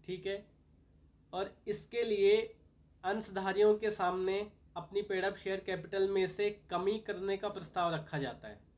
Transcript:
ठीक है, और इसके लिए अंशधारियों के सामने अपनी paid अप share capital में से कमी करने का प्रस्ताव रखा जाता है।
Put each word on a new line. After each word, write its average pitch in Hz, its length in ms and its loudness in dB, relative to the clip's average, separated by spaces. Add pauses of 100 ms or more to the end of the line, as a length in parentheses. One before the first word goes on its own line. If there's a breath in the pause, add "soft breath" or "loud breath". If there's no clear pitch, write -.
ठीक 185 220 -8
है, 202 160 -4 (880)
और 190 220 -4 (120)
इसके 233 360 -2
लिए 202 320 6 (680)
अंशधारियों 196 720 4
के 214 160 -2
सामने 185 480 0 (380)
अपनी 190 260 -4
paid 190 200 -2
अप 190 140 -2
share 190 240 -4
capital 190 480 0
में 190 180 2
से 208 220 0 (200)
कमी 190 300 0
करने 196 380 -4
का 202 120 -4
प्रस्ताव 175 440 -2
रखा 156 260 -6
जाता 120 280 -6
है। 104 120 -14 (180)